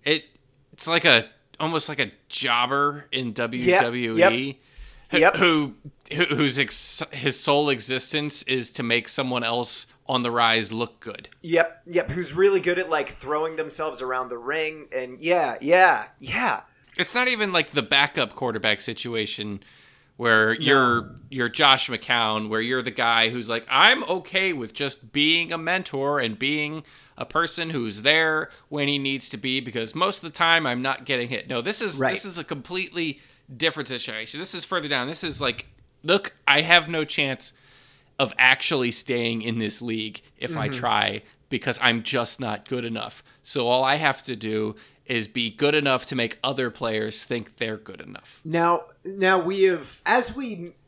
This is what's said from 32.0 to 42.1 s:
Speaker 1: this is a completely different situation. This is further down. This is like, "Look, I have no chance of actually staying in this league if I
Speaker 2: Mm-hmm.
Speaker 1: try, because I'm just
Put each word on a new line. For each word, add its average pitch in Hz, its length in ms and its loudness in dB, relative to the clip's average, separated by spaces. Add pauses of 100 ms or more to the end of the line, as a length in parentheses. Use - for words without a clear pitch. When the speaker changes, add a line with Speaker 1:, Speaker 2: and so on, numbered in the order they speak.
Speaker 1:
this 202 100 -4
is 185 120 -10
a 160 80 -8
completely 165 760 -6 (360)
different 151 320 -2
situation. 113 520 -8
This 185 140 -8
is 175 100 -8
further 165 240 -4
down. 131 180 0
This 156 160 -8
is 143 180 -6
like, 123 260 -4 (360)
"Look, 190 320 0 (140)
I 143 140 6
have 165 260 6
no 165 160 -2
chance 139 480 -4 (640)
of 131 180 0
actually 127 540 4
staying 117 520 -2
in 113 160 -4
this 110 220 -4
league 110 400 -6 (160)
if 156 200 -6
I - 120 -2
Speaker 2:
Mm-hmm. 127 120 -6
Speaker 1:
try, 104 420 0 (260)
because 123 320 -2
I'm 117 220 4
just 120 380 -2